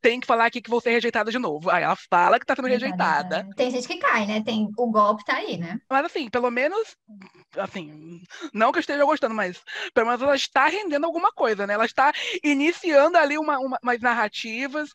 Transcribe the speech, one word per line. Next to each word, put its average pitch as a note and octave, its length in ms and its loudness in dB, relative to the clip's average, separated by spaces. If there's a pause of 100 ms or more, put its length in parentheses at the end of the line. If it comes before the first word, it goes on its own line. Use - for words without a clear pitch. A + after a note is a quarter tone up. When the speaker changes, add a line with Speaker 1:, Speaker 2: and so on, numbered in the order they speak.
Speaker 1:
Tem B3 180 4
que - 60 -12
falar A#3 180 4
aqui A#3 160 -2
que G#3 80 -18
vou A#3 140 -2
ser A#3+ 80 0
rejeitada A3+ 400 0
de A3+ 80 -2
novo. E3+ 320 -4
Aí E3+ 120 4
ela D#3+ 140 0 (140)
fala F3+ 280 6
que - 60 -6
tá C#4 100 0
sendo B3+ 140 -6
Speaker 2:
Rejeitada, A3+ 360 -2 (340)
Speaker 1:
rejeitada. G#3 60 -6
Speaker 2:
né? - 120 -16
Tem B3+ 140 0
gente B3 180 -6
que F4+ 80 -6
cai, A3+ 300 0
né? G#3+ 180 -2
Tem, G#3+ 320 -2
o B3 140 0
golpe G#3+ 340 2
tá C4+ 120 -2
aí, D#4+ 200 -6
né? E3+ 220 -8 (100)
Speaker 1:
Mas C4+ 160 2
assim, D#4+ 240 -6
pelo B3 220 -2
menos, D#4 440 -2 (640)
assim, E3+ 640 -10 (320)
não A3 200 2
que F4 60 0
eu - 20 0
esteja C#4+ 240 0
gostando, C#4 300 0
mas F#3+ 260 -4 (340)
pelo A3+ 120 4
menos A#3+ 160 0
ela C#4 140 2
está C4+ 300 2
rendendo D#4+ 400 -2
alguma E4+ 260 0
coisa, G#3 340 -2
né? G3+ 80 -2
Ela G#3+ 120 2
está C4+ 260 2 (300)
iniciando D4+ 760 4
ali D4 200 2
uma, D4+ 200 -2
uma, B3+ 240 -4
umas A#3+ 180 -2
narrativas A#3+ 960 -4